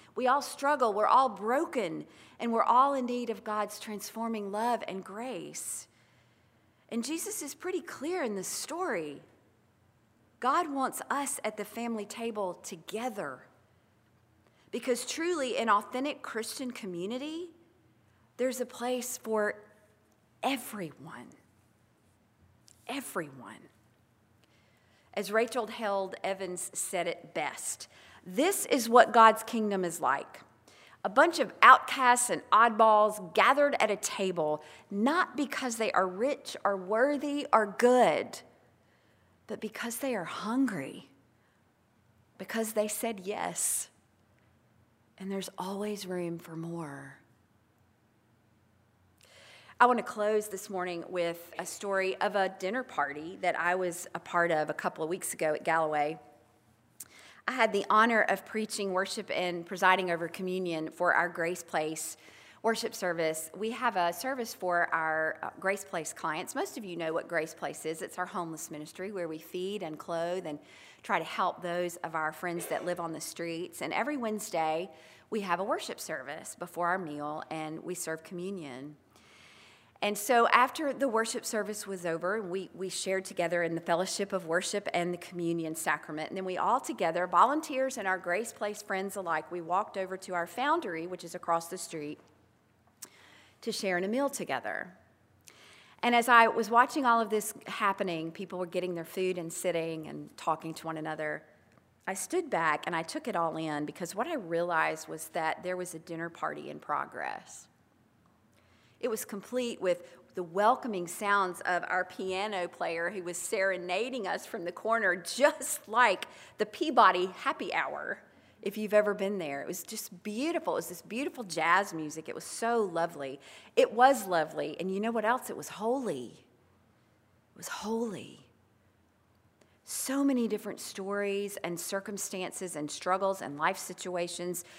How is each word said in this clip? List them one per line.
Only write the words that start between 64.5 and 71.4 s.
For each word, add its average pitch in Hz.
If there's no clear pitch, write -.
for 175
our, 160
uh, -
Grace 196
Place 165
clients. 160
Most 311
of 220
you 175
know 165
what -
Grace 165
Place 151
is. 160
It's -
our 180
homeless 170
ministry 160
where 180
we 160
feed 190
and 156
clothe 170
and 147
try 202
to 160
help 180